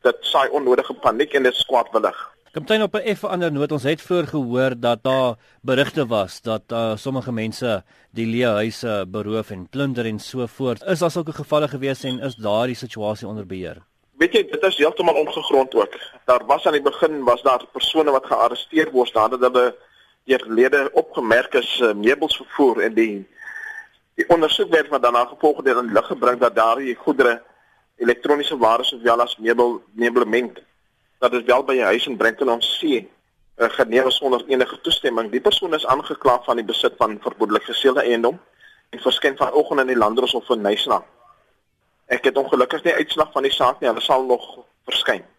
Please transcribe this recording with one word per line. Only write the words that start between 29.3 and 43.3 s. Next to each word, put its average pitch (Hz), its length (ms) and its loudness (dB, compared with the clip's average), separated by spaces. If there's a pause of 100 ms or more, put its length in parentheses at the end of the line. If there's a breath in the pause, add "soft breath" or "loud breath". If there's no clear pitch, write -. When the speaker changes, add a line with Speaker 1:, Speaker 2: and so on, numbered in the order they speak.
Speaker 1:
meubel, 117 460 2 (100)
meublement, 120 680 0 (560)
dat 123 120 2
dit 120 200 -2
wel 131 140 4
by 135 100 0
'n 113 160 2
huis 120 160 2
in 131 100 -8
Brenton 113 340 0
on 117 120 0
See, 127 480 -2 (460)
eh, 117 120 2
geneem 123 380 0
is 123 100 0
sonder 127 300 0
enige 127 340 0
toestemming. 113 500 -2
Die 131 100 -2
persoon 185 340 0
is 151 120 -4
aangekla 131 560 0
van 120 140 -2
die 113 80 -4
besit 110 320 -2
van 107 240 0
vermoedelik 107 420 -2
gesteelde 131 400 0
eiendom 117 380 0 (500 soft breath)
en - 100 -16
verskyn 135 360 -2
vanoggend 143 440 0
in 131 60 0
die 127 100 0
Landdroshof 117 540 0
in 117 80 2
Knysna. 101 460 0 (1000)
Ek - 180 -4
het 131 120 2
ongelukkig 131 480 0
nie 170 80 2
uitslag 156 400 0